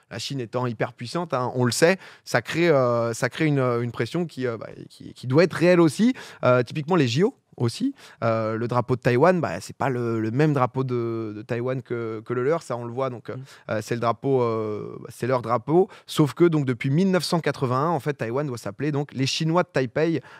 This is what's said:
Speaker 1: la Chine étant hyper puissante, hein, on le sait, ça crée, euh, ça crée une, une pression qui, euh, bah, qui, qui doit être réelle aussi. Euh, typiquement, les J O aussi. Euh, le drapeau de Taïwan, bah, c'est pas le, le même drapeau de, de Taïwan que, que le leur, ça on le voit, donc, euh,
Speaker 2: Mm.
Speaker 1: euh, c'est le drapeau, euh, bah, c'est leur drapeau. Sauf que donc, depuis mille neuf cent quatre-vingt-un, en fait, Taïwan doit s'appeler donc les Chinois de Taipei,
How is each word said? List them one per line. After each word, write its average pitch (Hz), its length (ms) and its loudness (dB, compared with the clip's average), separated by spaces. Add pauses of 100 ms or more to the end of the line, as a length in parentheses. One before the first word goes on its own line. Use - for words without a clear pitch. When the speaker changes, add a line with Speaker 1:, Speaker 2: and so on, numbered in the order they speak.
Speaker 1:
la 104 100 -10
Chine 139 200 -8
étant 123 260 -4
hyper 123 280 -4
puissante, 165 400 -6
hein, 127 200 -2
on 123 120 2
le 120 60 2
sait, 175 260 4 (260)
ça 123 180 0
crée, 165 280 0
euh, 120 440 2
ça 120 160 -4
crée 160 180 -2
une, 143 120 2
une 120 320 -2
pression 156 340 -4
qui, 127 220 -8
euh, 117 100 -6
bah, - 120 -14 (200)
qui, - 240 -20
qui - 140 -14
doit 139 160 6
être 175 100 2
réelle 175 280 6
aussi. 202 320 4 (300)
Euh, 127 200 4
typiquement, 151 320 -2
les 139 140 4
J 135 140 2
O 240 120 0 (220)
aussi. 214 360 -2 (300)
Euh, 113 320 0
le 117 140 -4
drapeau 123 260 0
de 117 60 -12
Taïwan, 147 400 4
bah, 92 180 -4
c'est - 160 -16
pas 127 140 -2
le, 117 320 -2
le 110 100 -2
même 147 220 2
drapeau 131 320 0
de, 113 500 -4
de 104 60 -12
Taïwan 123 400 -4
que, 113 440 -6
que 123 80 -6
le 123 100 -2
leur, 160 200 0
ça 120 140 -6
on 120 80 -8
le 117 80 -10
voit, 131 160 -2
donc, 117 200 -12
euh, 104 60 -8
Speaker 2:
Mm. 131 80 -12 (260)
Speaker 1:
euh, 107 140 -2
c'est - 100 -4
le 120 60 -4
drapeau, 120 420 0
euh, 107 600 -4
bah, - 100 -16
c'est - 160 -6
leur 127 140 2
drapeau. 123 480 2 (180)
Sauf 147 260 2
que 175 120 4
donc, 156 200 2
depuis 127 240 -2
mille 180 220 4
neuf 180 120 2
cent 170 180 0
quatre-vingt-un, 139 480 0
en 160 100 0
fait, 147 140 -4
Taïwan 127 340 -4
doit 123 100 -6
s'appeler 131 360 -6
donc 143 200 -4
les 135 120 -2
Chinois 160 380 0
de - 40 -4
Taipei, 147 540 0 (180)